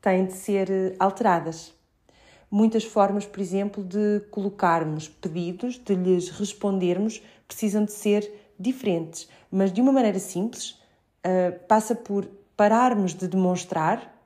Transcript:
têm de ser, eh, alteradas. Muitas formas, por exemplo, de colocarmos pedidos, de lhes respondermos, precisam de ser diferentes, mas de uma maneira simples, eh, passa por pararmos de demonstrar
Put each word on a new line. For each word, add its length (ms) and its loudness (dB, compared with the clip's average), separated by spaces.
têm 240 2
de 60 -8
ser, 380 -2
eh, 280 -2
alteradas. 720 0
Muitas 340 4
formas, 400 2
por 160 -12
exemplo, 440 -4
de 360 0
colocarmos 800 -2
pedidos, 720 -6
de 160 -2
lhes 360 0
respondermos, 920 -2
precisam 380 0
de 80 -6
ser 680 -2
diferentes, 680 -4
mas 220 2
de 80 0
uma 120 6
maneira 260 4
simples, 640 -8
eh, 300 2
passa 420 2
por 340 -4
pararmos 580 4
de 140 -6
demonstrar 880 0